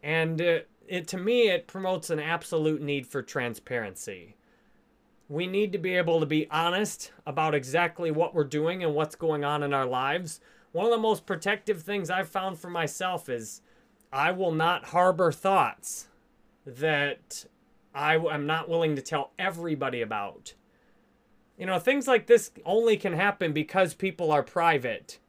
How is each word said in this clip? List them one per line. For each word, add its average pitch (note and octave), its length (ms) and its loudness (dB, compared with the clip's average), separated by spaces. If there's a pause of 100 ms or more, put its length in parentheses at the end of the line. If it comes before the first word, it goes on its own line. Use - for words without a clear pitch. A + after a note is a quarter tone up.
And D#3+ 380 0
it, E3+ 280 2 (180)
it, F3+ 200 -6
to F#3+ 100 -8
me, A3+ 320 4
it F3 160 0
promotes F#3 460 -4
an D#3 80 -2
absolute D#3 640 -2
need C#3+ 260 -4
for C3 160 -6
transparency. A2 1120 -8 (920)
We E3 200 -4
need G3 240 0
to G3 80 -4
be F3+ 160 -2
able E3 240 4
to D#3 80 0
be D#3 240 0
honest F3 600 -2 (140)
about D3+ 300 0
exactly E3 560 0
what D#3+ 240 0
we're D#3 80 2
doing D#3 400 -2
and D#3 100 0
what's D3+ 220 -2
going D#3 280 -2
on D3 200 0
in C#3+ 100 -2
our C3+ 140 0
lives. C#3 520 -4 (320)
One F3+ 140 -2
of A#3 60 4
the A#3 80 4
most A3 260 0
protective G3 560 -2
things G3 300 -4
I've F#3 180 -2
found F#3 300 -6
for F3 100 -14
myself F3 600 -4
is A#2 320 -8 (520)
I D3 180 2
will F#3 200 0
not D#3+ 340 2
harbor F3+ 460 4
thoughts - 760 0 (600)
that C#3+ 800 -2 (500)
I D3+ 180 2
w-, D#3+ 180 2
am D3 140 -2
not D#3+ 240 -2
willing E3 260 2
to C3+ 60 -6
tell C#3 380 -4
everybody D#3+ 640 -2
about. G#2 500 -8 (1040)
You F#3 80 -10
know, F#3 140 0
things C4+ 280 2
like B3 200 4
this A#3 240 6 (120)
only A3 340 2
can F#3+ 160 -2
happen F3+ 400 0
because D#3 420 0
people F3 360 -2
are C#3+ 120 4
private C#3 720 0 (120)